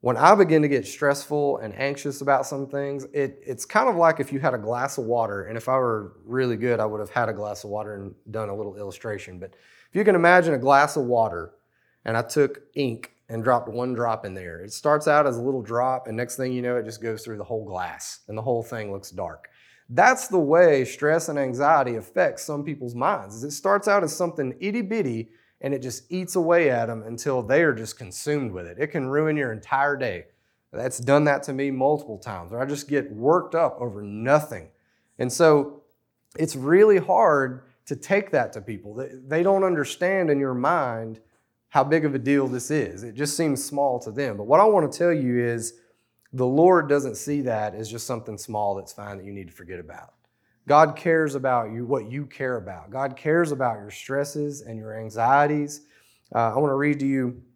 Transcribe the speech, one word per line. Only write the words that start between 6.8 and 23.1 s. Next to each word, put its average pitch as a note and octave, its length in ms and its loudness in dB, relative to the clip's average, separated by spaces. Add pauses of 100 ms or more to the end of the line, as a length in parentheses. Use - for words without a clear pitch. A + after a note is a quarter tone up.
I A2 60 0
would G#2+ 120 -6
have G2+ 120 -10
had A#2 180 -2
a A2+ 40 -4
glass G#2 300 -8
of G#2 80 -12
water G#2 240 -8
and G2 180 -12 (200)
done A2 160 -6
a G2 60 -6
little G#2 220 -10
illustration. G2 640 -12
But F#2 140 -16
if - 440 -20
you G#3 60 2
can G3 140 6
imagine E3+ 380 6
a C3 40 0
glass C#3 380 4
of C#3+ 80 0
water, G#2+ 500 0 (500)
and A2+ 120 -2
I A#2 60 0
took C#3 400 0 (120)
ink B2 380 -4 (160)
and A2+ 160 -6
dropped A#2+ 240 2
one B2 260 -4
drop A2+ 300 -2
in F#2+ 100 -8
there. F2 260 -12
It G2+ 120 -14
starts D3+ 340 2
out D3+ 180 6
as B2+ 120 0
a A#2 60 -6
little C3 200 -2
drop, B2 460 -2
and A2 80 -6
next A#2+ 200 -6
thing B2+ 160 -4
you B2 100 -4
know, B2 140 -2
it A#2 80 -2
just A2 160 -12
goes A2 240 -8
through G#2+ 140 -12
the G2 60 -10
whole A2+ 200 -6
glass, F#2 640 -10
and G#2+ 100 -10
the A2 60 -6
whole A#2 200 -2
thing A2 300 -10
looks G2 180 -12
dark. F2 400 -10 (380)
That's A3 380 4
the F#3 140 2
way D3+ 440 6
stress D#3 440 0
and D3 100 -4
anxiety C3+ 560 2
affects C#3+ 480 -2
some D3 220 -6
people's C3+ 320 -8
minds, A#2+ 400 -2